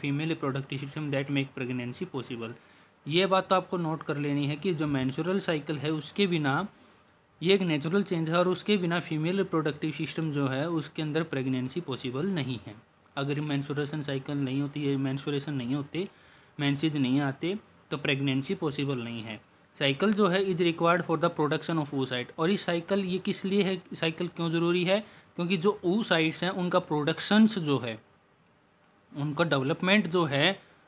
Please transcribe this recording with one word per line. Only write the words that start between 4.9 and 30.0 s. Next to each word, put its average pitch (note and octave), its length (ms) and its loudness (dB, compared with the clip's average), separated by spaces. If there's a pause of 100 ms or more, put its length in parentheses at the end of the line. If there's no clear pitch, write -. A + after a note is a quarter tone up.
साइकिल D#3 380 -2
है D3 140 -2
उसके D#3+ 360 0
बिना, D#3 400 2 (760)
ये F#3 100 4
एक G3 80 4
नेचुरल E3 420 0
चेंज E3 260 -2
है E3 60 0
और F3+ 120 4
उसके F#3+ 300 2
बिना F3 220 0
फीमेल E3 380 -2
रिप्रोडक्टिव D#3 540 -2
सिस्टम D#3+ 400 -4
जो C#3 160 0
है C3+ 220 -2
उसके D#3+ 320 -4
अंदर D#3 220 0
प्रेगनेंसी C3 580 -2
पॉसिबल C3 440 -4
नहीं C3 420 -2
है। G#2 80 -16 (420)
अगर C#3+ 240 -2
मेंस्ट्रुएशन C#3+ 600 -4
साइकिल C#3 360 -4
नहीं C#3 240 -2
होती, C#3+ 200 -6
ये C#3 160 0
मेंस्ट्रुएशन C#3 560 -2
नहीं B2+ 220 -2
होते, D3+ 320 -4 (520)
मेंसेज C#3+ 380 0
नहीं C3+ 240 2
आते, E3 360 -2 (340)
तो D3+ 60 -4
प्रेगनेंसी C#3 580 0
पॉसिबल C#3+ 420 -2
नहीं A#2 260 -8
है। G#2+ 180 -10 (380)
साइकिल D3 340 4
जो G3+ 140 4
है F#3+ 180 4
is F#3 120 0
required E3+ 540 4
for D#3+ 100 2
the E3+ 100 4 (100)
production D#3 440 0
of C#3+ 140 -8
oocyte। B2 380 -2
और D#3+ 120 2
इस G3+ 160 4
साइकिल, F3+ 340 0
ये F#3 180 -2
किस F#3+ 280 -2
लिए G3 180 2
है, F#3 180 0 (120)
साइकिल E3 340 -2
क्यों E3+ 240 -2
ज़रूरी E3+ 320 2
है? F#3+ 160 4 (360)
क्योंकि F3+ 220 0
जो G3+ 280 2
oocytes E3+ 580 2
हैं F3 60 0
उनका F3+ 300 0
प्रोडक्शंस F3+ 800 4
जो C#3+ 200 2
है, A2+ 320 -8 (1080)
उनका D3 260 0
डेवलपमेंट E3 640 2